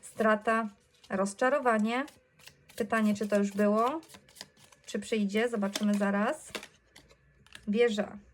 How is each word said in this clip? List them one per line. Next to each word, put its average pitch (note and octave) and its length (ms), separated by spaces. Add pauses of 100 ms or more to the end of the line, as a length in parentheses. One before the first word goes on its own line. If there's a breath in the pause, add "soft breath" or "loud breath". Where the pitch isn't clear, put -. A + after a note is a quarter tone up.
strata, A3 680 (420)
rozczarowanie. A#3 960 (680)
Pytanie, G#3+ 380
czy G#3 140
to G#3 100
już G3+ 120
było, A3 500 (880)
czy - 120
przyjdzie, G#3+ 500
zobaczymy G#3 460
zaraz. G3+ 580 (1160)
Wieża. G#3+ 500 (140)